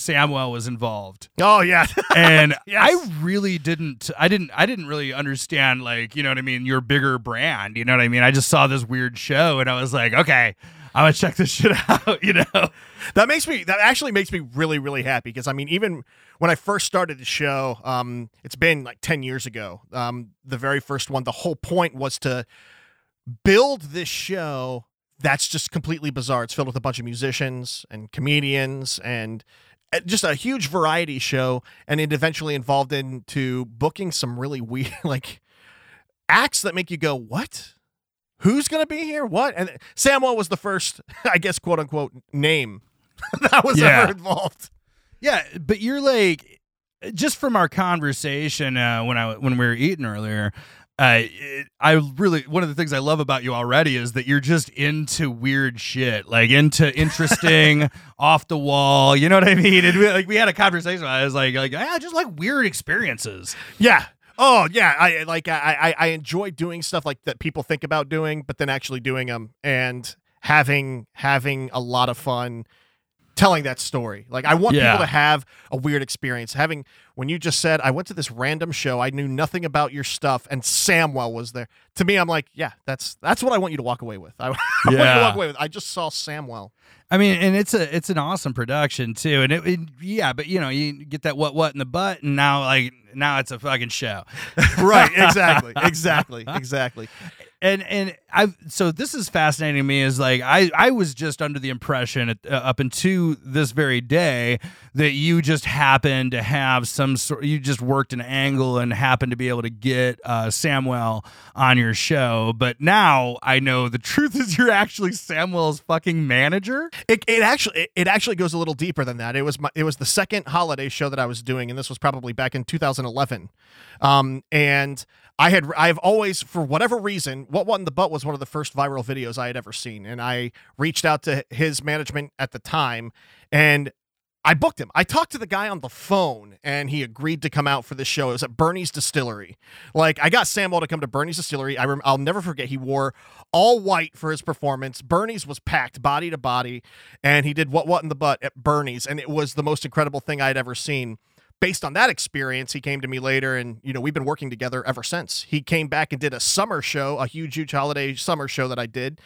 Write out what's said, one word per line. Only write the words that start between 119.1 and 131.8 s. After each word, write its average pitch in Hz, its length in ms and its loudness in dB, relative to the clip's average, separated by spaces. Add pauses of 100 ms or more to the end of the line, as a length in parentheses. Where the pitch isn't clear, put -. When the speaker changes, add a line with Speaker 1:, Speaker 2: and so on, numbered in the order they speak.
Speaker 2:
that. 117 180 -8
It 139 60 -2
was 143 180 -4
my, 147 160 -4
it 156 80 0
was 156 140 -2
the 131 80 -8
second 202 420 -2
holiday 143 400 -2
show 143 220 -4
that 135 100 -4
I 127 60 -2
was 117 180 -8
doing, 127 260 -4
and 127 80 -10
this 135 120 -8
was 127 80 -12
probably 131 340 -2
back 131 240 -4
in 127 80 -4
two - 140 -6
thousand 135 280 -2
eleven. 117 440 -4 (520)
Um, 135 500 4
and 143 540 0 (320)
I 160 140 6
had, 165 260 4
I've 160 220 4
always, 202 420 2
for - 200 -6
whatever 165 360 0
reason, 160 520 -6
What 180 160 0
What 202 140 0
in 190 60 -10
the 156 60 -6
Butt 160 200 0
was 139 140 -6
one 151 80 -4
of 139 60 -8
the 135 60 -10
first 151 300 -10
viral 139 300 -2
videos 123 320 -8
I 123 100 -6
had 123 100 -8
ever 113 140 -12
seen, 107 340 -12
and 120 160 -12
I 123 300 -4 (260)
reached 156 280 -2
out 151 180 2
to 139 260 -2
his 135 340 -2